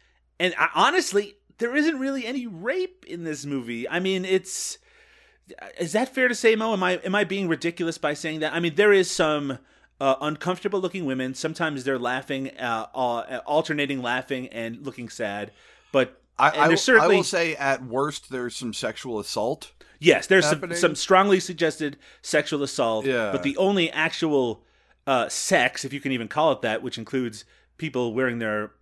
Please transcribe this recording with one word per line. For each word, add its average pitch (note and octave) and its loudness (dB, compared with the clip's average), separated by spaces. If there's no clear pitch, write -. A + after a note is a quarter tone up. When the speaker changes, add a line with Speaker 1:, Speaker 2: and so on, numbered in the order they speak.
Speaker 1:
And F3 0
I, D#3+ 4
honestly, G#3 2
there A#3+ -2
isn't D4+ 2
really C4+ -4
any B3 -6
rape B3+ -6
in E3+ -10
this D3 -6
movie. A#2+ -4
I E3 -2
mean, F#3+ 0
it's, - -2
is E3 -4
that B3 0
fair B3+ 2
to A#3+ -2
say, A3 6
Mo? A3 0
Am F#3+ 0
I, F3+ 2
am F#3 -2
I G#3 2
being F#3+ -2
ridiculous E3 -4
by D3+ -2
saying D#3 -6
that? D3+ -2
I E3 -2
mean, E3 0
there G#3 8
is F#3 6
some, D3 0
uh, C3+ 4
uncomfortable F3+ -2
looking F#3 -4
women. C3 -2
Sometimes D#3 -4
they're C3 0
laughing, C3 -4
uh, A#2 -2
uh, A#2+ -2
alternating C#3+ 0
laughing B2+ -2
and A#2 -8
looking A#2+ -10
sad. G#2 -6
But B2+ 2
Speaker 2:
I, C#3 8
Speaker 1:
and D3+ 2
Speaker 2:
I, D3+ 8
Speaker 1:
there's E3 4
certainly G#3 6
Speaker 2:
I - 8
will F3+ 2
say, E3+ -2
at C3+ -2
worst, C3+ -4
there's B2 -4
some A#2 -8
sexual A2 -6
assault A2+ -4
Speaker 1:
Yes, D3 6
there's F#3+ 6
some, D#3 2
Speaker 2:
happening. E3+ -6
Speaker 1:
some E3+ 2
strongly F#3+ 4
suggested D#3 -4
sexual D3 0
assault. A2+ -2
Speaker 2:
Yeah. A#2 0
Speaker 1:
But C3+ -2
the C#3 -4
only F#3+ 2
actual, D3 -2
uh, B2+ 2
sex, - 0
if C3+ -10
you C#3+ -8
can C3+ -2
even A#2 -4
call D3+ 2
it C3 -2
that, A2+ -2
which B2+ -8
includes A#2 -6
people B2 -4
wearing B2 -2
their G#2+ -4